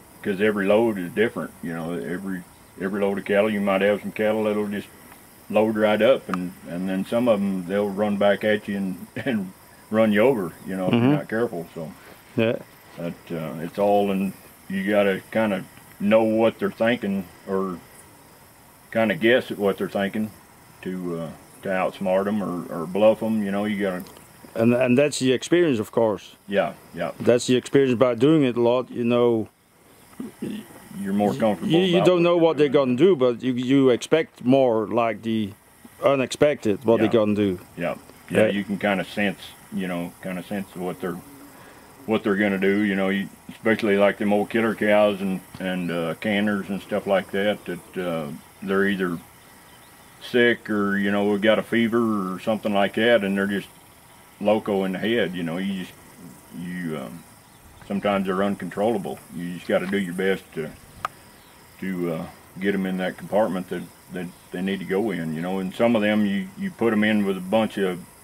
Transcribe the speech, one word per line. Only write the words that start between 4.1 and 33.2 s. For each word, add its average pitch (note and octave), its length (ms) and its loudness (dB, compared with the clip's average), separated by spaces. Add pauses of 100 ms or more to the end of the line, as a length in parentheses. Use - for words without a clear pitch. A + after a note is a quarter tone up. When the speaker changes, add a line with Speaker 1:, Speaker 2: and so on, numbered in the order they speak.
Speaker 1:
cattle G#2+ 320 0
that'll G#2 220 0
just G2+ 200 -8 (600)
load G#2+ 260 2
right G#2+ 260 2
up, A#2 280 4
and, F2+ 240 -4 (160)
and F2+ 180 -6
then F#2+ 180 -2
some A#2 220 0
of G#2 140 4
'em, F#2+ 240 -2
they'll G2+ 240 0
run G2+ 260 -2
back G2+ 300 2
at G#2+ 240 0
you G2+ 80 -4
and, F#2+ 340 -6
<laughs> - 140 -8
and G#2 260 -4 (400)
run A2 220 4
you G#2 80 4
over, A2 320 2 (120)
you F#2+ 120 -6
know, F#2 100 -4
if F#2+ 60 2
Speaker 2:
Mm-hmm. A#2+ 160 4
Speaker 1:
you're D3+ 80 2
not - 100 -8
careful. A2 480 -4
So. D#2 160 -10 (460)
Speaker 2:
Yeah. A2+ 180 2 (440)
Speaker 1:
But, - 360 -10
uh, D#2+ 260 -8
it's E2+ 180 -6
all G2+ 320 2
in, F#2+ 220 -2 (340)
you F#2+ 220 -4
gotta G2+ 320 2 (100)
kinda G2+ 320 0 (360)
know G#2+ 240 4
what A2 360 2
they're F#2+ 120 -2
thinking, G#2 540 -2 (220)
or F#2+ 320 -4 (1120)
kinda A2+ 240 0
guess A2+ 360 2
at E2+ 60 -8
what G2 200 0
they're G2 120 -4
thinking G#2 420 -2 (500)
to, F2+ 400 -6
uh, D#2+ 80 -8 (340)
to G2 60 -6
outsmart F#2+ 580 0
'em G#2 160 -2
or, F2+ 300 -4
or E2 120 -6
bluff G#2+ 380 2
'em, A2 200 0
you G2 80 -2
know, G2+ 140 -2
you G#2 160 -2
gotta F#2 220 -2 (520)
Speaker 2:
And, A2+ 180 4
and B2 240 2
that's C#3+ 220 0
the C3 120 2
experience, D#3 480 2
of G#2 120 -6
course. A2 440 0 (120)
Speaker 1:
Yeah, G2 260 0 (220)
yeah. E2 240 -4
Speaker 2:
That's A#2 280 2
the B2+ 80 4
experience B2+ 420 2
by B2 180 2
doing D3 280 4
it A#2+ 140 0
a A#2+ 40 2
lot, A#2+ 280 2
you A#2+ 140 -6
know. A#2+ 440 2 (1500)
Speaker 1:
You're G2 140 -4
more G2+ 180 2
Speaker 2:
Y-, G2 60 -4
Speaker 1:
comfortable A2 340 0
Speaker 2:
you, F3 140 4
you F3 120 2
Speaker 1:
about F#3+ 100 4
Speaker 2:
don't F3+ 100 6
Speaker 1:
what E3+ 60 2
Speaker 2:
know F3 120 4
Speaker 1:
you're E3 80 4
Speaker 2:
what D#3+ 140 2
they're D3 100 4
Speaker 1:
doing. C3 280 2
Speaker 2:
gonna - 20 0
do, F3 180 6
but B2 280 2